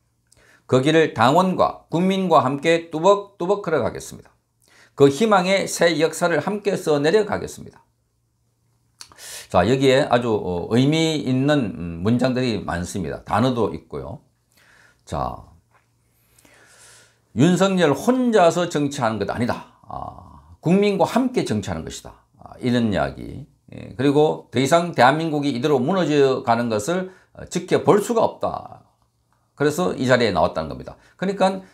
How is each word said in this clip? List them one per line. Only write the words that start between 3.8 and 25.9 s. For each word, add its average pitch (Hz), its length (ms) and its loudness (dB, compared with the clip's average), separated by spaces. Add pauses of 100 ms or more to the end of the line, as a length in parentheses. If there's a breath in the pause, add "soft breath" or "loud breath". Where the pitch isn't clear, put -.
그 143 140 8
희망의 190 580 2
새 170 340 0
역사를 160 380 0
함께 202 380 -4
써내려가겠습니다. 147 1080 -2 (1700 loud breath)
자, 92 180 4
여기에 135 420 4
아주, 120 220 0
어, 90 380 -4
의미 151 460 2
있는, 131 600 -2
음, 82 280 -10
문장들이 120 580 0
많습니다. 87 600 -8
단어도 110 500 0
있고요. 73 460 -12 (840 soft breath)
자, 62 380 -8 (1900 soft breath)
윤석열 175 560 4
혼자서 180 800 2
정치하는 139 500 -2
것 101 100 -4
아니다. - 500 -6 (100)
아, - 720 -16
국민과 190 440 2
함께 240 400 0
정치하는 95 380 -6
것이다. - 320 -16 (240)
아, - 220 -20
이런 120 320 0
이야기. 69 560 -6 (260)
예, - 220 -18
그리고 151 560 0
더 123 80 0
이상 165 320 2
대한민국이 147 580 2
이대로 131 300 0
무너져 143 640 2